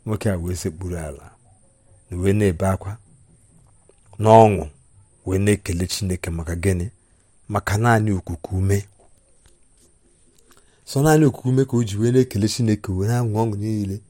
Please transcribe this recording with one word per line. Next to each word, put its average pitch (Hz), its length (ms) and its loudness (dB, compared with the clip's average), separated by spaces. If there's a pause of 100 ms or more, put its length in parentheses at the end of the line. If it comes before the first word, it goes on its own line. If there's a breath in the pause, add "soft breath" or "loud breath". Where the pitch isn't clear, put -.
Nwoke 110 280 -4
a 95 80 -2
wee 87 180 -6
sekpuru 90 420 -8
ala, 73 280 -12 (840)
na - 60 -10
wee 95 160 2
na-ebe 98 340 0
akwa 95 240 -4 (1300)
n'ọṅụ, 107 440 8 (640)
wee 92 140 -2
na-ekele 98 480 0
Chineke. 90 420 -6
Maka 82 260 -6
gịnị? 87 320 -2 (640)
Maka 101 280 -4
naanị 110 340 2
okuku 90 460 -6
ume. 98 220 0 (2000 soft breath)
So - 140 -6
naanị 156 240 6
okuku 127 240 0
ume 131 160 2
ka 135 120 -6
o 120 60 2
ji 101 140 -6
wee 113 140 2
na-ekele 123 380 2
Chineke, 107 420 -2
wee 95 160 -2
na-aṅụ 120 280 -2
ọṅụ 110 220 -2
niile. 104 400 -4 (120)